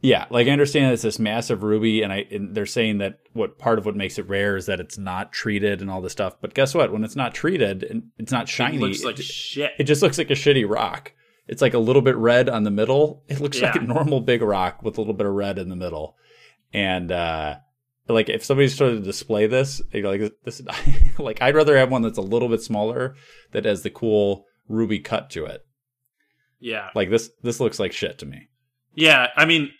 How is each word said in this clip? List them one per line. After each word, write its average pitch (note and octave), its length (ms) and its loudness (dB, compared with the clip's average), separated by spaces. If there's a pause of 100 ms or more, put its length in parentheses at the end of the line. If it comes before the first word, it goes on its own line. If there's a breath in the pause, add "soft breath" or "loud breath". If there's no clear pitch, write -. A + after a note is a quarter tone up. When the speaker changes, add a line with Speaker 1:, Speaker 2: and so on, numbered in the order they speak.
Speaker 1:
Yeah, B2+ 300 2
like, A#2+ 160 4
I C3+ 40 2
understand C#3 420 2
it's A2+ 100 -2
this A2 160 -4
massive G#2+ 460 -4
ruby, G#2+ 400 2
and G2 80 -4
I, G2+ 180 -4
and G2+ 240 -10
they're G#2 120 -4
saying A2 320 -2
that G2+ 200 -6 (140)
what G#2+ 260 -6
part A2+ 220 0
of F#2 40 -14
what G2+ 120 -4
makes G2 200 -6
it F#2+ 120 -10
rare G2 280 -2
is F#2 100 -8
that G2 120 -4
it's - 180 -12
not F#2+ 360 -8
treated G2+ 500 -2
and F#2+ 80 -8
all F#2+ 100 -8
this F2+ 120 -10
stuff. F#2+ 280 -6
But - 140 -10
guess C3+ 180 0
what? D3+ 200 0
When G#2+ 100 -4
it's A2 140 -8
not B2+ 180 -4
treated G#2+ 480 -2
and A2+ 220 -10 (120)
it's A2+ 140 -12
not A#2 180 -4
shiny, C3+ 280 -4
Speaker 2:
It C3+ 40 -4
looks G2 220 -4
like A2+ 160 -6
Speaker 1:
it, - 60 -10
Speaker 2:
shit. - 520 -8
Speaker 1:
it - 80 0
just C#3+ 160 2
looks E3 160 4
like E3 140 -2
a C3+ 40 4
shitty C3 360 4
rock. G#2+ 440 -4 (340)
It's, - 120 -6
like, B2+ 140 4
a A#2+ 60 4
little B2+ 200 6
bit B2+ 140 4
red A#2+ 340 4
on A2+ 140 -2
the G#2 80 0
middle. C3 560 0
It C#3 140 -6
looks C#3 200 -4
like B2 140 0
a A2 60 2
Speaker 2:
Yeah. A#2 60 -6
Speaker 1:
normal C#3+ 340 0
big A#2+ 200 2
rock G2 440 -2
with A2 140 -4
a - 20 -4
little G#2+ 140 -4
bit G2+ 120 -2
of G2+ 60 -2
red G2 260 -4
in F#2 100 -8
the F#2 60 -10
middle. D#2+ 400 -8 (580 soft breath)
And, F#2 380 -2
uh, D#2+ 460 -4 (500)
like, A2+ 220 2
if A2+ 160 -4
somebody C#3 240 2
started B2+ 300 0
to G2+ 60 -8
display G#2+ 440 -2
this, C3+ 340 -2 (100)
you G#2 100 -4
know, G2 100 -2
like, G#2 200 -4 (120)
this, - 180 -12 (280)
<laughs> - 280 10
like, C3 240 -2
I'd C#3 140 6
rather D3 200 6
have C3 140 6
one B2+ 120 2
that's A2+ 160 -2
a G2+ 40 -4
little A#2 260 0
bit A2+ 140 0
smaller A#2 540 -4 (340 soft breath)
that G#2+ 140 -4
has G#2 180 0
the G#2+ 80 -6
cool G#2 560 0 (220)
ruby A2 320 -2
cut - 300 -6
to D#2+ 160 -8
it. - 160 -14 (1000)
Speaker 2:
Yeah. G#2+ 340 -10
Speaker 1:
Like, G2 160 -2
this, A2+ 200 0 (120)
this A#2+ 160 -4
looks A#2+ 220 -4
like F#2+ 120 -2
shit - 260 -8
to D#2 80 -16
me. - 220 -20 (460)
Speaker 2:
Yeah, D3 420 4
I D3 80 6
mean D#3 360 2